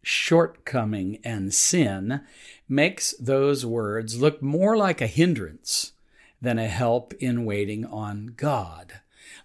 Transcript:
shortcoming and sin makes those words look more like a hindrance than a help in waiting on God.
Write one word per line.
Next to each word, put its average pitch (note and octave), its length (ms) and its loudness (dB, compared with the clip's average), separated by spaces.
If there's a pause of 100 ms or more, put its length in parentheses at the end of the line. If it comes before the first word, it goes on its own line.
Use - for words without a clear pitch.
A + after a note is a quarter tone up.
shortcoming A2 1200 0
and G2 280 -4
sin A#2 680 2 (480)
makes D3+ 500 0
those C3+ 480 2
words A2+ 540 -4
look D3+ 200 2
more F3 360 2
like F#3+ 240 2
a A2 80 0
hindrance B2 840 0 (460)
than A#2 200 0
a A2 80 -2
help A#2+ 460 0
in A#2+ 300 -2
waiting G#2 400 -2
on G#2+ 520 -8
God. G2+ 640 -4 (440)